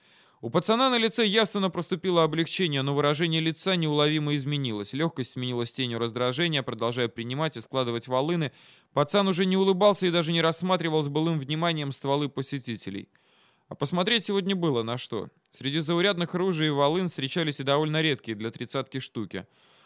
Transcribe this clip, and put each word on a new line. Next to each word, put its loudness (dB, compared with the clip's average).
У -8
пацана 2
на 4
лице 2
явственно 2
проступило 0
облегчение, 0
но 0
выражение 2
лица 0
неуловимо 2
изменилось. -2
Лёгкость -2
сменилась -4
тенью -4
раздражения. 0
Продолжая -2
принимать -4
и -8
складывать -2
волыны, 0
пацан 2
уже 2
не 2
улыбался 4
и 2
даже 0
не 2
рассматривал 2
с -2
былым 0
вниманием -2
стволы 0
посетителей. -6
А -12
посмотреть 0
сегодня 0
было 0
на -6
что. -8
Среди -4
заурядных 0
ружей 0
и 0
волын 2
встречались -4
и -8
довольно 2
редкие -2
для -6
тридцатки -8
штуки. -8